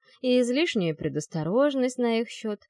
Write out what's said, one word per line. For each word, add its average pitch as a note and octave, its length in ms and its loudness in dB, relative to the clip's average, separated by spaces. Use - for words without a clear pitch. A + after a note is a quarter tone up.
и B3+ 200 4
излишняя A#3+ 540 0
предосторожность A3 1040 0
на A#3 220 0
их A#3 80 -6
счёт, G#3+ 400 -8